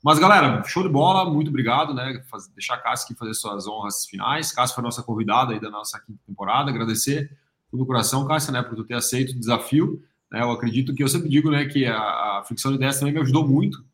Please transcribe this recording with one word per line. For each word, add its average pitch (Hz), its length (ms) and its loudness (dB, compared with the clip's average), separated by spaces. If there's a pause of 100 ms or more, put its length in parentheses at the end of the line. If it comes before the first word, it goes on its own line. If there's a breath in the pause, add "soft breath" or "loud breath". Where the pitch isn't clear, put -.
Mas, 151 160 6
galera, 156 460 6
show - 180 -2
de 190 60 0
bola, 175 420 4
muito 151 180 0
obrigado, 135 460 0
né? 127 340 -8
Faz-, 104 200 -16
deixar - 260 -6
a 120 40 -8
Cássia 117 260 -4
aqui 117 100 -12
fazer 110 200 -8
suas 101 340 -8
honras 104 380 -8
finais. 135 440 -4
Cássia 127 240 0
foi - 80 -8
nossa 117 200 -6
convidada 113 500 0
aí 107 80 -6
da 107 100 -10
nossa 104 300 -10
quinta 104 260 -20
temporada, 110 440 -2
agradecer 117 600 -2 (400 soft breath)
todo 123 120 -4
o 127 40 -2
coração, 131 400 0
Cássia, 147 260 0
né, 123 100 -2
por 117 120 -8
tu 110 80 -8
ter 120 120 -8
aceito 127 360 -2
o 127 80 -8
desafio, 120 640 0 (280 loud breath)
né? 113 120 -4
Eu 120 80 0
acredito 117 420 -2
que, 139 120 -2
eu 135 40 2
sempre 165 200 0
digo, 151 220 4
né, 143 160 2
que 135 200 0
a, 113 120 0
a 101 460 -2
Fricção 135 280 -4
de 135 60 0
Ideias 135 200 0
também 143 160 0
me 156 60 -2
ajudou 147 260 2
muito - 480 2